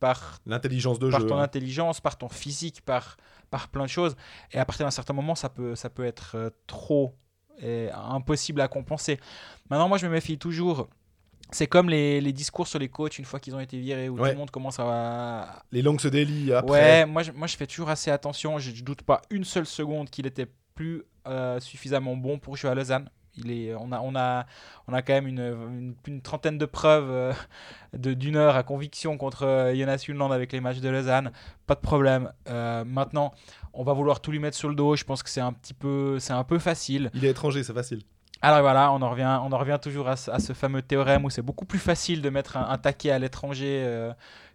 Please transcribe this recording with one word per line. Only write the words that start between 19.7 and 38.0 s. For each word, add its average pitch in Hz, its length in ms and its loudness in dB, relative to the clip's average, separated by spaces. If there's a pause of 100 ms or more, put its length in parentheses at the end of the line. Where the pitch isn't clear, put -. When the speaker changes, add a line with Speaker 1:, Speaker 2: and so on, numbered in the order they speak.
Speaker 1:
qu'il 135 180 -6
était 131 200 -6 (280)
plus, 165 280 -8 (240)
euh, 127 340 -4
suffisamment 131 560 -4
bon 131 220 -4
pour 139 180 -14
jouer 139 140 -2
à 127 40 2
Lausanne. 135 360 -2 (300)
Il 117 120 -6
est, 113 240 -6
on 120 160 -10
a, 120 80 -4
on 131 160 -4
a, 127 300 0 (420)
on 127 40 -6
a 127 80 0
quand 131 120 0
même 135 160 2
une, 127 100 -6
une, 123 560 -8 (140)
une 139 140 -10
trentaine 151 360 -4
de 147 80 0
preuves, 151 420 4
euh, 127 240 0 (640)
de, 127 160 -2
d'une 135 220 -2
heure 151 220 8
à 127 80 2
conviction 143 520 -6
contre, 135 300 -4
euh, 131 300 4
Jonas 135 280 0
Junland 143 280 0
avec 127 180 0
les 131 100 -4
matchs 127 200 -4
de 131 80 -2
Lausanne. 131 420 2 (380)
Pas 147 80 4
de - 40 -12
problème. 135 520 4 (160)
Euh, 117 360 -2
maintenant, 135 480 -2 (420)
on - 100 -6
va 143 80 2
vouloir 143 280 4
tout 151 120 -6
lui 151 80 -2
mettre 147 160 -4
sur 151 120 -4
le 147 60 -2
dos. 147 220 4
Je - 80 -2
pense 135 180 -6
que - 80 -12
c'est 135 100 -2
un 123 120 0
petit - 220 -16
peu, 139 440 0
c'est 131 140 -6
un 127 100 2
peu 170 160 2
facile. 139 560 -2
Speaker 2:
Il 131 100 0
est 139 60 6
étranger, 139 320 0
c'est 117 120 -8
facile. 120 280 -6 (400)